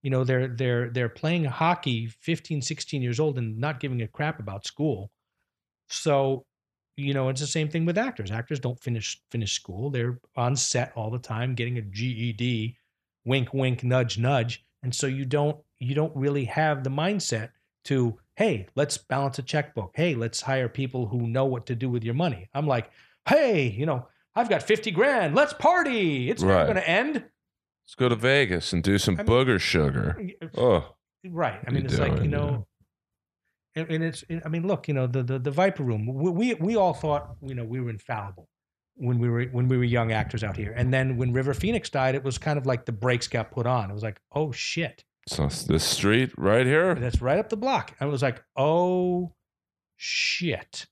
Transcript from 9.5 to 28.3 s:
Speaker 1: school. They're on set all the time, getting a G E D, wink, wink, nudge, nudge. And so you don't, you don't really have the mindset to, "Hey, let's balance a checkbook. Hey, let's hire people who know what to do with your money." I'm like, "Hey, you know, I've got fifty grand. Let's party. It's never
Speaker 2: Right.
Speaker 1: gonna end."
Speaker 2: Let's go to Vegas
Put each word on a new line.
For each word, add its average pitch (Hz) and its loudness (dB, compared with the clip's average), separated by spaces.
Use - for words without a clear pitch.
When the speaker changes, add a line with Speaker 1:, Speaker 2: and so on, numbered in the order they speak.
Speaker 1:
school. 101 -6
They're 123 -2
on 123 0
set - -2
all 110 -6
the 123 -6
time, 120 -4
getting 120 -4
a - -6
G 101 -6
E 117 -4
D, 117 -2
wink, 127 0
wink, 127 0
nudge, 123 2
nudge. 120 0
And 127 -4
so - -2
you 135 -4
don't, 147 0
you 127 -2
don't 156 0
really 139 0
have 151 0
the 135 -2
mindset 151 -2
to, 123 2
"Hey, 147 0
let's 147 0
balance 135 -2
a - -8
checkbook. 135 -4
Hey, 165 0
let's 113 -4
hire 131 0
people 127 -4
who 120 -2
know 127 0
what 127 -2
to 127 -4
do 127 -4
with 120 -2
your 117 -2
money." 127 -2
I'm 147 -2
like, 123 0
"Hey, 233 4
you 117 -4
know, 127 -2
I've 233 2
got 180 2
fifty 214 0
grand. 202 2
Let's 294 4
party. 226 2
It's 226 -2
never 95 6
Speaker 2:
Right. 82 6
Speaker 1:
gonna 185 2
end." 220 0
Speaker 2:
Let's - -20
go 127 4
to 117 4
Vegas 113 2